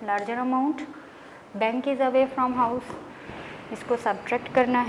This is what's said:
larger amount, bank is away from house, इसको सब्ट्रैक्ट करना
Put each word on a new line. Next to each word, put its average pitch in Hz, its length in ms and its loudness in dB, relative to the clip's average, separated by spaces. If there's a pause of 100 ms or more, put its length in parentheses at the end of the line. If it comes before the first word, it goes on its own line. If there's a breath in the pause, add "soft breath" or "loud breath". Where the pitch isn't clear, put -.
larger 202 400 0
amount, 269 400 2 (800 loud breath)
bank 247 320 0
is 254 60 0 (100)
away 262 240 6
from 254 260 2
house, 240 320 0 (800 loud breath)
इसको - 240 0
सब्ट्रैक्ट 233 580 -2
करना 247 340 6